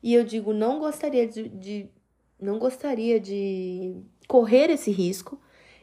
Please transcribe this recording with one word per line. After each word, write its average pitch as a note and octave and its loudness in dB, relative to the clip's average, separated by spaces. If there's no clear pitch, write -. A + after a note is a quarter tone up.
e A#3 0
eu A#3+ 6
digo, A3 -4
"Não A3+ 0
gostaria D4 -2
de, A3 -10
de, G3 -12
não G3+ -4
gostaria A#3+ -2
de F#3+ -6
correr B3+ 6
esse C#4 0
risco", F#3+ -2